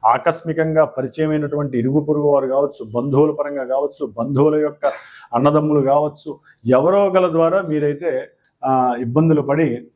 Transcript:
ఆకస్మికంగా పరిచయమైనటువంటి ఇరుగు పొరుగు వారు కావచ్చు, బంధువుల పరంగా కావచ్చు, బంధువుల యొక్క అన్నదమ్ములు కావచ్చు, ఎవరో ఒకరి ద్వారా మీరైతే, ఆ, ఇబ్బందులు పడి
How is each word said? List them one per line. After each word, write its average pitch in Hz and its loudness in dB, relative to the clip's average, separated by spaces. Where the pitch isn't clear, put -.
ఆకస్మికంగా 156 0
పరిచయమైనటువంటి 147 -4
ఇరుగు 135 0
పొరుగు 151 -2
వారు 139 2
కావచ్చు, 135 -2
బంధువుల 135 2
పరంగా 143 -6
కావచ్చు, 135 -4
బంధువుల 139 2
యొక్క 147 -2
అన్నదమ్ములు 147 2
కావచ్చు, 147 -2
ఎవరో 165 4
ఒకరి 185 0
ద్వారా 165 2
మీరైతే, 147 -4
ఆ, 127 0
ఇబ్బందులు 147 2
పడి 139 -2